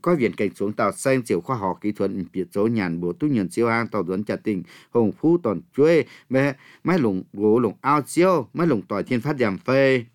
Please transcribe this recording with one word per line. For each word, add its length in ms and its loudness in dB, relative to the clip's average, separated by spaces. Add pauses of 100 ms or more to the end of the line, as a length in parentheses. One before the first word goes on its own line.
có 140 2
viện 220 0
cảnh 180 -2
xuống 180 -4
tàu 180 0
xanh, 340 0
Diệu 160 -2
Khoa 160 -4
Học 240 -4
Kỹ 100 -4
thuật, 200 -2 (220)
Biệt 180 -4
Số 160 0
Nhàn, 340 -2
Bố 120 -4
Tú 140 -4
Nhàn, 220 0
Siêu 180 0
Hang, 200 0
Tàu 200 -4
Duẩn 160 -4
Trà 120 -4
Tình, 280 -4 (260)
Hồng 220 2
Phú, 320 0
Toàn 180 -2 (160)
Chuê, 260 4 (260)
Bé, 240 0 (300)
Máy 160 2
Lùng, 240 0 (100)
Gỗ 260 2
Lùng 220 0
Ao 260 2
Siêu, 460 2
Máy 140 0
Lùng 140 0
Tỏi 220 -4
Thiên 180 -2
Phát 180 -4
Giảm 180 0
Phê 580 2